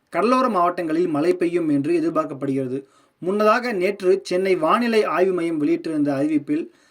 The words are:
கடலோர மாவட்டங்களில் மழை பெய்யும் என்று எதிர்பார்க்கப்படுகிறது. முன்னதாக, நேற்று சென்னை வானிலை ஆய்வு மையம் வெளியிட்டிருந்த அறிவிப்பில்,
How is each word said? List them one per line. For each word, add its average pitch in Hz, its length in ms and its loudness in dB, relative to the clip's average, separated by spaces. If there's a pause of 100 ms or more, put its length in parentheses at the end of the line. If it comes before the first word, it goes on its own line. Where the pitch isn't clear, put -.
கடலோர 254 400 0
மாவட்டங்களில் 175 580 0
மழை 160 280 0
பெய்யும் 170 340 -2
என்று 143 240 0
எதிர்பார்க்கப்படுகிறது. 143 920 -2 (380)
முன்னதாக, 214 500 2
நேற்று 190 520 0
சென்னை 185 320 0
வானிலை 214 480 2
ஆய்வு 180 300 2
மையம் 165 300 -2
வெளியிட்டிருந்த 160 440 0
அறிவிப்பில், 147 600 -2 (240)